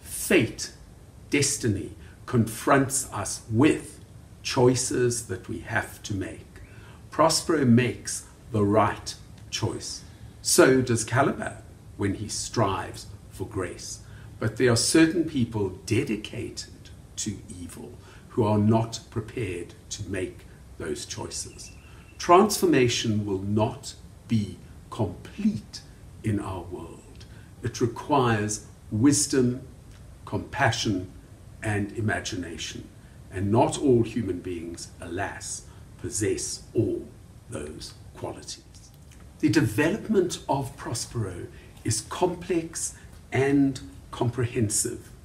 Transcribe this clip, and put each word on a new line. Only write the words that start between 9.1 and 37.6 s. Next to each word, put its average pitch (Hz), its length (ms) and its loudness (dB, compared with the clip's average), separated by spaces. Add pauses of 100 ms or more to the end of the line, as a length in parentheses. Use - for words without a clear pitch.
choice. - 520 -6 (400)
So 135 380 8
does 113 240 0
Caliban 143 520 0 (400)
when 101 180 0
he 104 140 -8
strives 95 760 -4 (240)
for 95 160 -10
grace. - 540 -8 (380)
But 117 180 -4
there 127 140 6
are 117 60 6
certain 160 480 6
people 107 640 -2
dedicated - 1040 -4 (260)
to 98 220 -6 (100)
evil - 440 -14 (360)
who 117 160 2
are 107 140 4
not 110 420 4 (100)
prepared 95 640 -6 (160)
to - 200 -10
make 92 300 -6 (380)
those 80 280 -6
choices. - 640 -10 (480)
Transformation 139 1040 6
will 98 180 -2
not 107 520 0 (340)
be 104 300 0 (320)
complete - 880 -4 (420)
in 104 160 2
our 95 240 -6
world. - 640 -14 (380)
It - 180 -4
requires 117 880 2 (240)
wisdom, 127 720 4 (640)
compassion, 104 840 0 (520)
and 101 300 -2
imagination. 90 960 -6 (440)
And 98 180 -2
not 147 280 4
all 123 240 6
human 95 380 -2
beings, 85 480 -8 (120)
alas, 87 640 -8 (380)
possess - 640 -2 (120)
all 95 320 0 (420)
those - 460 -12 (200)